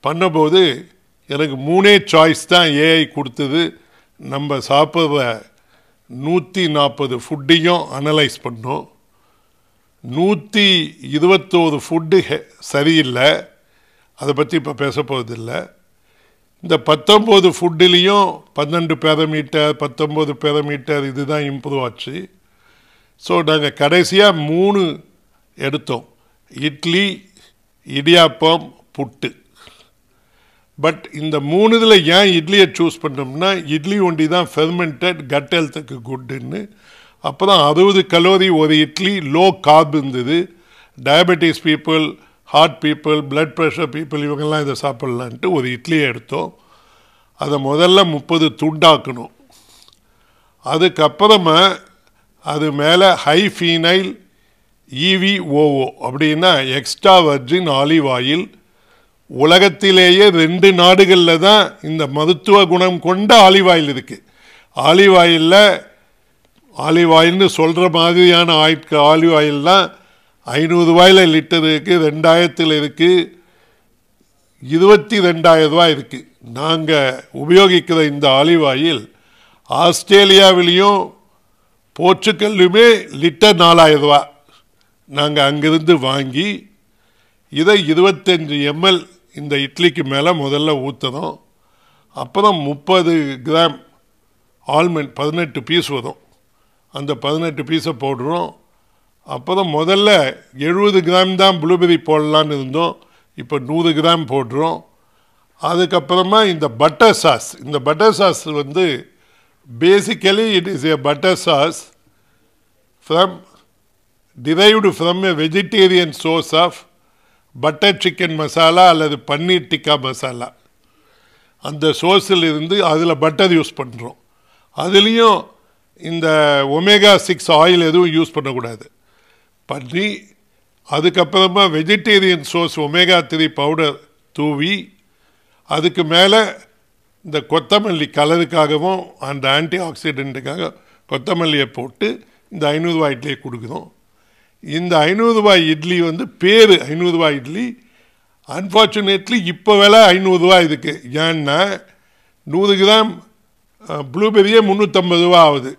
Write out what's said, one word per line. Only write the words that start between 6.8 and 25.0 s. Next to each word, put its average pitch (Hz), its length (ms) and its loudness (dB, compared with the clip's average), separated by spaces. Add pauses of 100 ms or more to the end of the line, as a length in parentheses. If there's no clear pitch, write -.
ஃபுட்டையும் 160 580 -2 (160)
அனலைஸ் 147 460 -4
பண்ணோம். 123 400 -10 (1300)
நூத்தி 196 520 -2 (480)
இருபத்தோரு 165 680 0
ஃபுட்டு 165 320 -2 (100)
ஹெ-, 151 180 -8 (260)
சரியில்லை, 143 580 0 (920)
அதை 139 200 -6
பத்தி 151 220 -4
இப்ப 147 120 -12 (100)
பேச 139 180 -6
போறதில்ல. 120 500 -10 (1120)
இந்த 175 140 -2 (140)
பத்தொன்பது 196 680 2
ஃபுட்டுலேயும் 180 720 0 (300)
பன்னெண்டு 160 360 -4 (100)
பேராமீட்டர், 151 680 -2 (100)
பத்தொன்பது 147 500 -4 (120)
பேராமீட்டர் 147 680 -4
இதுதான் 143 400 -6
இம்ப்ரூவ் 139 340 -8
ஆச்சு. 127 300 -14 (1080)
So 175 80 -2 (140)
நாங்க 151 200 0 (140)
கடைசியா 180 460 4 (220)
மூணு 196 320 0 (840)